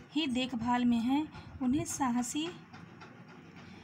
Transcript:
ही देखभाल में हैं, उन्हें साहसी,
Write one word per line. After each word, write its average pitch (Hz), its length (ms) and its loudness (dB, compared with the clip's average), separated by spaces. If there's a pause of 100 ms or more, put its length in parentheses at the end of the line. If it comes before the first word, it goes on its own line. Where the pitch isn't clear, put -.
(120)
ही 311 140 2
देखभाल 247 580 2
में 240 140 6
हैं, 269 300 2 (340)
उन्हें 277 220 4
साहसी, 269 640 0 (1400)